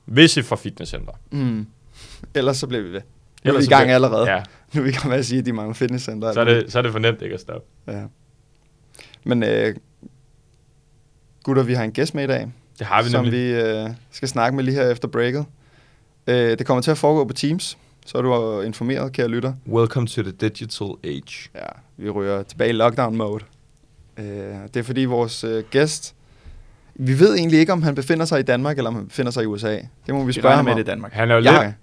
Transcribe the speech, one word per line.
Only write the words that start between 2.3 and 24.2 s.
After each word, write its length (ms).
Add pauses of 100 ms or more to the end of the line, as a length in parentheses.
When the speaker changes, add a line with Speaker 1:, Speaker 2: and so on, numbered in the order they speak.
Speaker 2:
Ellers 220
så 100
bliver 160
vi 100
ved. 80
Nu 0 (440)
er 40
Speaker 1:
Ellers 120
Speaker 2:
vi 20
i 20
Speaker 1:
så 60
Speaker 2:
gang 140
Speaker 1:
bliver 100
Speaker 2:
allerede. 380
Speaker 1:
Ja. 100 (320)
Speaker 2:
Nu 80
vil 100
jeg 100
gerne 200
sige, 160
at 80
de 60
mangler 220
fitnesscenter. 580
Speaker 1:
Så 80
er 40
det, 280
så 60
er 40
det 100
for 60
nemt 240
ikke 120
at 60
stoppe. 260 (260)
Speaker 2:
Ja. 80 (1200)
Men, 180
øh, 320 (1700)
gutter, 200
vi 120
har 100
en 80
gæst 220
med 100
i 20
dag, 220 (300)
Speaker 1:
Det 80
har 160
vi 60
Speaker 2:
som 160
Speaker 1:
nemlig. 160
Speaker 2:
vi, 200
øh, 280 (220)
skal 180
snakke 280
med 80
lige 100
her 160
efter 180
breaket. 360 (840)
Øh, 320
det 80
kommer 160
til 80
at 80
foregå 260
på 100
Teams, 440 (280)
så 120
er 40
du, 380
øh, 60
informeret, 460
kære 160
lytter. 240 (160)
Speaker 1:
Welcome 380
to 160
the 100
digital 560 (160)
age. 500
Speaker 2:
Ja, 120 (300)
vi 140
ryger 320
tilbage 280
i 20
lockdown 440
mode. 280 (760)
Øh, 60 (500)